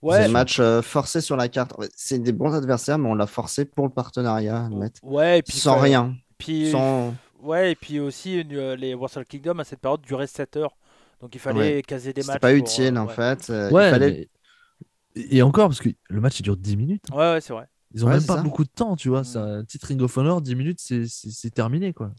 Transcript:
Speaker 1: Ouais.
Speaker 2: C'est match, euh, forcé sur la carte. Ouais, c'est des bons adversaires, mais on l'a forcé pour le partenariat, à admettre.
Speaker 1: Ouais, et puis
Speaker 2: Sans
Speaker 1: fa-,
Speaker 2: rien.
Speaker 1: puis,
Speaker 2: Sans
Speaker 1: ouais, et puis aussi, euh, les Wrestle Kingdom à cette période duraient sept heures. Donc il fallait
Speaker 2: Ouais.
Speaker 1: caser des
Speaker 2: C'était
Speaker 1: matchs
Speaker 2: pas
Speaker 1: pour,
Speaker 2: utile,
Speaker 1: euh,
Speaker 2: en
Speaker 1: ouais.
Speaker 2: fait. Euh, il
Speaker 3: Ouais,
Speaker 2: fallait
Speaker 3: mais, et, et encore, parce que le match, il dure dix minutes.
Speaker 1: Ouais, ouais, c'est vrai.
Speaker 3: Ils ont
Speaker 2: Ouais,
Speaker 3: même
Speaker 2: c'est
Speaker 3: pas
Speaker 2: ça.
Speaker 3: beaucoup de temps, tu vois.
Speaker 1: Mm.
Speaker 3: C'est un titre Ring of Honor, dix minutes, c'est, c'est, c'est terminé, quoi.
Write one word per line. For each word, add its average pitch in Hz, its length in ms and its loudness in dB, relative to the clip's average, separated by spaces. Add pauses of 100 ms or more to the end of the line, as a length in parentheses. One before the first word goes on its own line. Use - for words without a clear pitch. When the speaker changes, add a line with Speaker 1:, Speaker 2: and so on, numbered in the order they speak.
Speaker 1:
Ouais. 175 220 4
Speaker 2:
C'est - 40 4
match, 123 300 2
euh, 117 240 4
forcé 143 380 -2
sur 147 160 -2
la 123 120 0
carte. - 300 -4
Ouais, 107 160 -8
c'est - 240 -6
des 120 140 -2
bons 127 200 0
adversaires, 139 460 0
mais 135 100 0
on 110 60 0
l'a 104 140 0
forcé - 360 -4
pour 139 220 -4
le 131 60 -4
partenariat, 113 680 -4
à 117 40 -6
admettre. 104 380 -8
Speaker 1:
Ouais, 156 340 2
et 160 40 2
puis - 140 -8
Speaker 2:
Sans 139 200 4
Speaker 1:
fa-, 131 60 4
Speaker 2:
rien. 127 340 2 (200)
Speaker 1:
puis, 156 360 -4
Speaker 2:
Sans 131 420 0 (300)
Speaker 1:
ouais, 175 260 0
et 160 60 0
puis 147 240 -8
aussi, 165 440 -6 (100)
euh, 135 200 -4
les 127 220 -6
Wrestle 127 280 -10
Kingdom 160 360 -8
à 147 40 -6
cette 135 140 -18
période 143 220 -2
duraient 135 260 -6
sept - 300 -10
heures. 151 200 -4 (440)
Donc 123 160 -20
il - 20 -16
fallait 143 380 0
Speaker 2:
Ouais. 139 60 -2
Speaker 1:
caser 131 300 -8
des 135 100 -6
Speaker 2:
C'était 139 100 -6
Speaker 1:
matchs 139 80 -4
Speaker 2:
pas 127 80 6
Speaker 1:
pour, 139 100 8
Speaker 2:
utile, 127 380 2
Speaker 1:
euh, 113 60 0
Speaker 2:
en 107 40 -2
Speaker 1:
ouais. 113 80 -8
Speaker 2:
fait. 123 360 -2
Euh, 107 200 -2
il 143 60 4
Speaker 3:
Ouais, 196 140 8
Speaker 2:
fallait 127 380 4 (880)
Speaker 3:
mais, 120 80 -10
et, 131 140 0
et 127 60 8
encore, 156 260 6
parce 139 120 -2
que - 100 0 (180)
le 101 120 -4
match, 127 200 0
il - 20 -8
dure 101 140 0
dix 101 200 -4
minutes. 156 360 -2
Speaker 1:
Ouais, 160 220 2
ouais, 160 60 0
c'est - 120 -12
vrai. 113 160 -10 (240)
Speaker 3:
Ils 110 120 -2
ont - 20 6
Speaker 2:
Ouais, 123 60 6
Speaker 3:
même 139 80 6
Speaker 2:
c'est 151 80 -2
Speaker 3:
pas 185 80 2
Speaker 2:
ça. 151 60 -2
Speaker 3:
beaucoup 151 200 0
de 143 60 0
temps, 226 260 -2
tu 147 140 -4
vois. 131 140 2
Speaker 1:
Mm. - 20 -4
Speaker 3:
C'est 120 140 -8
un 104 260 -6
titre - 240 -16
Ring 135 120 -2
of 127 160 0
Honor, 165 240 2
dix 127 140 -4
minutes, 147 260 -4
c'est, 117 280 -4
c'est, - 220 -14
c'est 117 200 -10
terminé, 147 420 -2
quoi. 107 260 -8